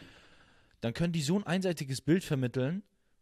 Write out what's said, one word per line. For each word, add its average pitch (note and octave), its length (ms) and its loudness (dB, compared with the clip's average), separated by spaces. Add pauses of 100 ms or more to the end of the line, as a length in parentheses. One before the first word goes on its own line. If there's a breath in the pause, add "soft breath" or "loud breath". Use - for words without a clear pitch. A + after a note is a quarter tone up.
(800 soft breath)
dann A#2 140 -2
können E3+ 180 0
die D#3+ 100 0
so D#3 140 2
ein G3+ 100 0
einseitiges D#3+ 540 -2
Bild F3 240 4
vermitteln, C3 580 0 (400)